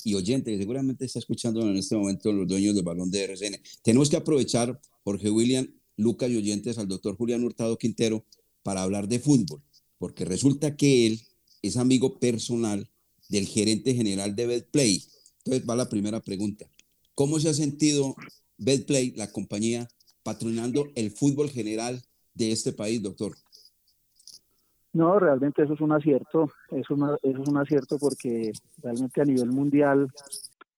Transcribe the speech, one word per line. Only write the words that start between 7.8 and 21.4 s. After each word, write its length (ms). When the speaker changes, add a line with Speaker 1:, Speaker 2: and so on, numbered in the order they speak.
Speaker 1:
para 200
hablar 260
de 120
fútbol, 420
porque 280
resulta 500
que 300
él 140
es 160
amigo 400
personal 720
del 160
gerente 480
general 400
de 120
Betplay. 540
Entonces 240
va 80
la 120
primera 320
pregunta. 460
¿Cómo 240
se 100
ha 60
sentido 600
Betplay, 540
la 200
compañía, 560
patrocinando 600
el 160
fútbol 380